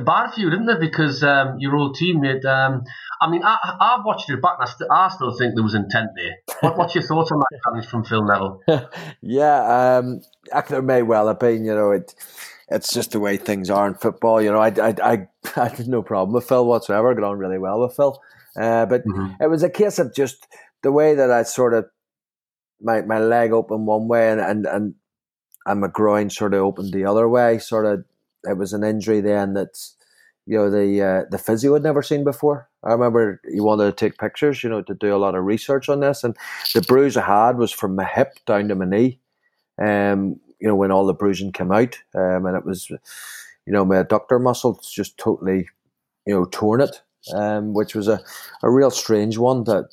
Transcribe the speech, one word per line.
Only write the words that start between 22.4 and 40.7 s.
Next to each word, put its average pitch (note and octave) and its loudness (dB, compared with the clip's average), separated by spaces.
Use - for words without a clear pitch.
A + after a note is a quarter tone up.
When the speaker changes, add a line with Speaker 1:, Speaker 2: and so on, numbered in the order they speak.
Speaker 2:
my, A2 0
my A2 -2
leg A2+ 2
opened A2 0
one A2 0
way A2+ 4
and, A2 0
and, G2+ -2
and, G#2 -4
and G2+ -2
my G2 -2
groin G#2 2
sort G2+ -4
of G2 2
opened G2 -2
the F#2+ -2
other G#2+ 2
way. A#2 4
Sort A2 -2
of, G2+ -2
it F#2+ -4
was G2 -6
an G#2 -4
injury G#2+ 0
then G2+ 0
that, G2 -6
you G#2+ 0
know, G2+ 2
the, G2+ 2
uh, F#2+ 2
the G2 -4
physio A2+ 0
had D3 4
never D3 0
seen D3 -2
before. C#3+ -2
I A2+ -2
remember A#2 2
he G2+ -2
wanted G#2+ 4
to G2 0
take - -2
pictures, C3+ -2
you A#2+ -4
know, G#2+ -4
to G2+ -10
do G#2 0
a - 2
lot G2 2
of F#2 -2
research C3 -2
on C#3+ 0
this. C#3 0
And A#2 -2
the A2 4
bruise C3 4
I G2 0
had G#2+ 4
was A#2 0
from F#2+ -4
my F#2+ -2
hip G#2+ -2
down G#2 0
to G2+ -2
my F#2 -2
knee, A2+ 0
um, G2+ 0
you G#2+ 0
know, G2+ 4